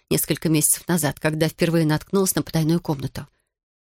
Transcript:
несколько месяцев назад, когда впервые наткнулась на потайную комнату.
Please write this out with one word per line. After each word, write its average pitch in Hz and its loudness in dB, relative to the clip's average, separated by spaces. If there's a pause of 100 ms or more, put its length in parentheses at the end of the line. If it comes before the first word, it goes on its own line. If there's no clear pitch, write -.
несколько - -2
месяцев 156 0
назад, 156 0
когда 156 0
впервые 170 2
наткнулась 185 0
на 156 0
потайную 160 0
комнату. 143 -6 (720)